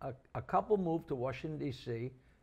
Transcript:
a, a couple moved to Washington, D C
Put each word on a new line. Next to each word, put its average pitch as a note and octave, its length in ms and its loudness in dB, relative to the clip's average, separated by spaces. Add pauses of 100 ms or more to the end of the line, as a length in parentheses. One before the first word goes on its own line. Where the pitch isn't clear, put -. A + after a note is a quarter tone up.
a, C#3 120 -6 (220)
a B2 60 -4
couple G3 360 4
moved E3 300 2
to C#3+ 80 0
Washington, C3 420 -2
D D3 140 -2
C B2 400 -4 (320)